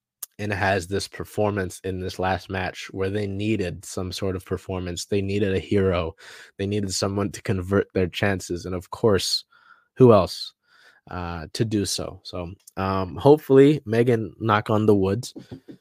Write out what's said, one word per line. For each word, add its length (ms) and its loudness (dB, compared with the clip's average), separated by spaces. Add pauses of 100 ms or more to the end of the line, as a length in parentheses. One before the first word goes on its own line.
(400)
and 120 -6
has 360 0
this 200 -4
performance 760 -4
in 160 -6
this 180 -8
last 320 -2
match 400 -6
where 220 -4
they 160 -4
needed 580 -4
some 260 -8
sort 240 -4
of 80 -10
performance. 600 -8
They 160 -2
needed 320 -2
a 60 0
hero. 560 0 (420)
They 80 -4
needed 260 -2
someone 420 -2
to 100 -16
convert 500 0
their 140 0
chances. 580 -4
And 80 -8
of 160 -10
course, 560 0 (480)
who 180 10
else, 420 4 (580)
uh, 420 -8
to 100 -2
do 220 0
so? 380 -6
So, 280 -10 (260)
um, 380 -2
hopefully 680 6
Megan, 540 0
knock 320 2
on 160 2
the 80 8
woods, 400 0 (460)